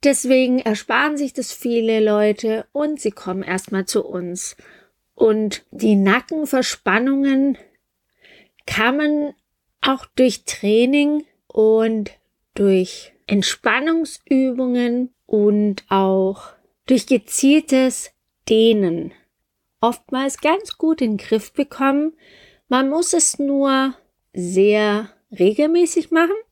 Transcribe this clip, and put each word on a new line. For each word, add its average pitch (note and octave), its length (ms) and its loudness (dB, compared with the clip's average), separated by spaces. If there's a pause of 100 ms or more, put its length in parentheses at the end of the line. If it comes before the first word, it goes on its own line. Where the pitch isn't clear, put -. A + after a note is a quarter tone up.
Deswegen C4 560 2
ersparen B3 560 -2
sich C#4 160 -4
das - 200 -8
viele A3+ 480 0
Leute G#3+ 720 0
und D4 280 -4
sie G#3+ 100 -4
kommen F#3+ 320 -8
erstmal F#3 440 -6
zu - 180 -2
uns. F3+ 520 -10 (580)
Und G#3+ 580 0
die G#3+ 240 2
Nackenverspannungen C4+ 1600 0 (1080)
kann A#3+ 300 0
man D4 380 -2 (460)
auch - 340 -2
durch B3+ 300 2
Training C#4+ 800 0 (240)
und A3 640 0 (420)
durch F#3+ 580 0 (140)
Entspannungsübungen B3+ 1900 -2 (140)
und G#3 640 0
auch F#3+ 640 0 (360)
durch B3+ 200 2
gezieltes C4+ 1040 0 (360)
Dehnen G#3 640 2 (680)
oftmals C4 600 -4
ganz F#4+ 380 -2
gut D#4+ 220 0
in A3+ 120 0
den G3+ 140 -6
Griff - 260 -4
bekommen. C#4+ 600 -2 (560)
Man C4 200 0
muss E4 260 -2
es - 260 -2
nur C#4 540 0 (380)
sehr G#3 800 0 (260)
regelmäßig D#4 760 2
machen. E4+ 240 0 (160)